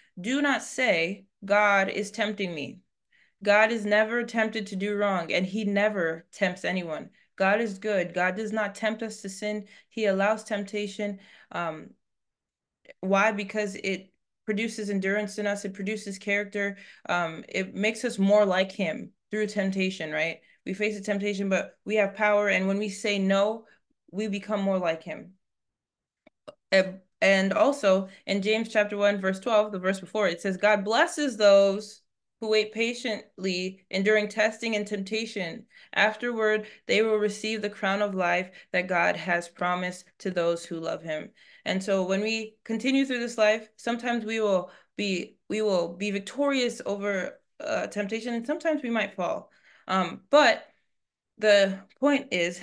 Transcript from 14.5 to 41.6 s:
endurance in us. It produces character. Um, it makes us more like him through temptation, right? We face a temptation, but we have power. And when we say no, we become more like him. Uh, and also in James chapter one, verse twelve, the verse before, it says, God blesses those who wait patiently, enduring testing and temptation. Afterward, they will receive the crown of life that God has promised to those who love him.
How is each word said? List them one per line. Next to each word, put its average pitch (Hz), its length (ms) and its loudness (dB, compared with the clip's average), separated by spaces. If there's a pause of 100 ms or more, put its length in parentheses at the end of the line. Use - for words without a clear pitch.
endurance 202 480 -2
in 208 80 -4
us. 202 200 -4
It 190 100 -10
produces 196 420 -8
character. 202 600 -4 (300)
Um, 170 400 -2
it 190 280 -4
makes 214 280 -2
us 226 140 -4
more 202 260 6
like 190 280 2
him - 400 -6 (180)
through 214 180 -2
temptation, 190 640 -2
right? 156 280 -2 (260)
We 190 80 -4
face 208 240 -2
a 196 40 -10
temptation, 202 460 -2
but - 380 0
we 214 120 0
have 202 180 2
power. 208 320 4
And 190 200 2
when 196 120 0
we 208 100 -2
say 202 300 -2
no, 196 460 2 (440)
we 214 200 -4
become 196 320 -4
more 196 180 2
like 165 240 -2
him. - 300 -14 (1400)
Uh, 185 220 4 (280)
and 190 320 4
also 214 540 4 (180)
in 196 160 -2
James 220 280 0
chapter 208 280 2
one, 202 220 2
verse 190 200 -2
twelve, 214 320 2
the 202 60 -6
verse 190 220 -2
before, 196 280 0
it 170 140 -4
says, 190 160 -2
God 202 260 4
blesses 247 540 0
those 196 640 6 (380)
who 220 100 -4
wait 214 220 2
patiently, 196 1160 -4
enduring 208 380 2
testing 226 480 -2
and 208 100 -2
temptation. 202 800 -6 (280)
Afterward, 214 720 0 (180)
they 196 160 4
will 220 160 2
receive 214 440 -4
the 208 80 -4
crown 202 320 -2
of 202 120 0
life 185 380 0 (200)
that 180 160 0
God 175 280 2
has 175 340 -2
promised 180 560 -4 (140)
to 196 100 -6
those 170 340 0
who 165 160 -10
love 165 220 -6
him. 160 300 -8 (340)